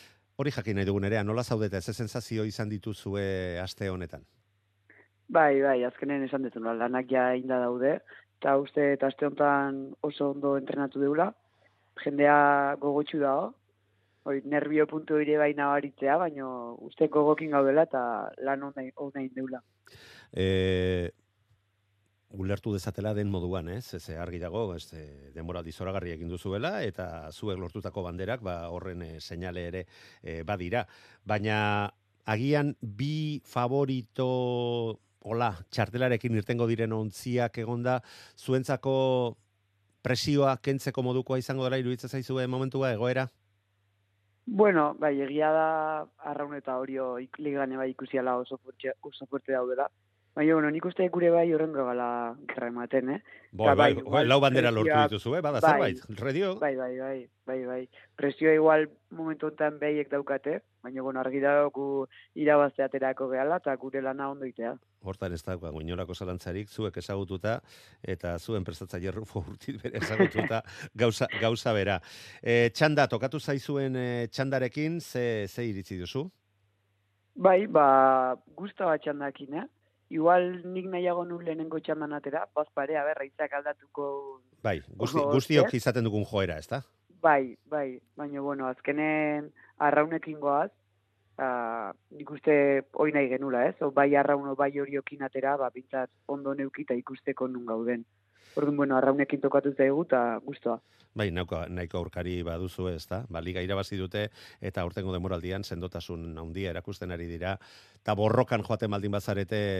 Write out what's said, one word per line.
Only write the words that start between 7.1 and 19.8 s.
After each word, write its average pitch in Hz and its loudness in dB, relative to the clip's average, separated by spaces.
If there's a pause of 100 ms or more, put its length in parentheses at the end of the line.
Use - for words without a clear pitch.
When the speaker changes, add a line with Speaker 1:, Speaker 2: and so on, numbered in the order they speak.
Speaker 2:
inda 127 0
daude, 123 0 (400)
eta 139 4
uste 143 2
eta 135 2
aste 135 -2
honetan 139 2
oso 147 -2
ondo 139 0
entrenatu 135 -4
deula, 151 2 (720)
jendea 143 6
gogotsu 147 0
dago, 147 2 (720)
hori 139 -2
nervio 151 2
puntu 156 0
ere 151 4
bai 147 4
nabaritzea, 143 2
baino 147 -2 (400)
uste - 2
gogokin 151 4
gaudela 139 6
eta 135 -2 (460)
lan 139 -2
ona, 135 -10 (100)
ona 139 -8
egin 131 -8
deula. 131 -8 (720)